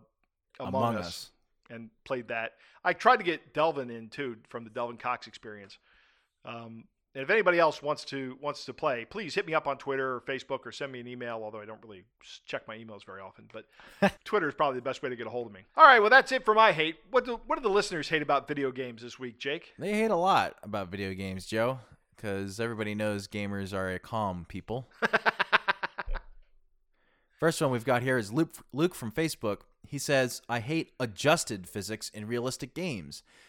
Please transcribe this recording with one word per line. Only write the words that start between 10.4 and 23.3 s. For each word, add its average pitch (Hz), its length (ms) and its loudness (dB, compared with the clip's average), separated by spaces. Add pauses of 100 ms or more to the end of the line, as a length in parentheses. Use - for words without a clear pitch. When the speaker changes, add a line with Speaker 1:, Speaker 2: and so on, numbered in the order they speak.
Speaker 1:
or 117 40 -10
send 139 200 -8
me 123 80 -12
an 120 80 -12
email, 120 360 -8
although 107 180 -10
I 104 40 -14
don't 110 160 -14
really 104 220 -18 (180)
s-, - 240 -20
check - 220 -8
my 110 100 -10
emails 110 280 -16
very 95 160 -14
often, 110 300 -18
but 107 140 -14 (360)
Speaker 2:
<laughs> - 240 0
Speaker 1:
Twitter 196 220 2
is 143 60 -2
probably 139 240 2
the 123 60 -6
best 127 180 -6
way 135 80 -4
to 123 60 -6
get 113 100 -10
a 110 60 -8
hold 120 160 -4
of 101 60 -16
me. 92 80 -18 (140)
All 311 100 12
right, 262 140 12
well, 214 120 6
that's 262 200 8
it 262 140 0
for 214 80 4
my 220 200 10
hate. 160 240 0 (120)
What 247 160 2
do, 240 220 -4
what 302 80 0
do 320 80 -8
the 226 100 2
listeners 190 360 0
hate 160 120 2
about 143 260 0
video 139 240 -2
games 123 300 -10
this 120 160 -14
week, 123 220 -12
Jake? 143 400 -6
Speaker 2:
They 190 140 -4
hate 220 180 2
a 180 40 2
lot 170 460 2
about 101 280 -6
video 95 260 -4
games, 95 320 -8
Joe, 120 320 0 (380)
'cause 98 420 -6
everybody 110 340 -4
knows 104 340 -2
gamers 101 480 -6